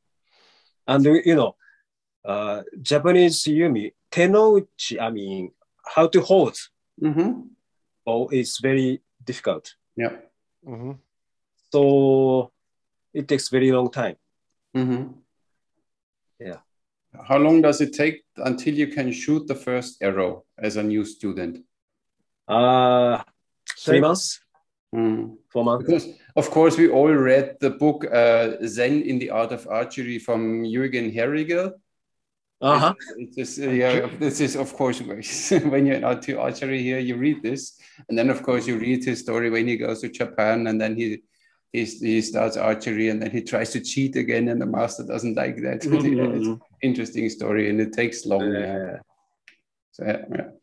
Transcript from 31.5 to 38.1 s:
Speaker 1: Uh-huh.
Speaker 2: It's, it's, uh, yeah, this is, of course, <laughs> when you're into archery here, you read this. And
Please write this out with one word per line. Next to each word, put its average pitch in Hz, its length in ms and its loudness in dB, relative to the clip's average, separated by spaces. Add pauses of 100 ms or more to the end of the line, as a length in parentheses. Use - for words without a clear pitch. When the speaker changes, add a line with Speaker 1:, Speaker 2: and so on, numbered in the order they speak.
Speaker 1:
Uh-huh. 147 320 4 (240)
Speaker 2:
It's, 120 200 -14
it's, 135 220 -10
uh, 139 120 -4
yeah, 123 360 2 (120)
this 143 200 -2
is, 139 160 0
of 135 180 -6
course, 127 280 -2
<laughs> 113 720 -2
when 139 140 4
you're 135 100 2 (160)
into 123 280 -6
archery 131 420 -4
here, 127 180 -2
you 123 180 -4
read 139 260 0
this. 131 340 -8 (300)
And 113 100 -4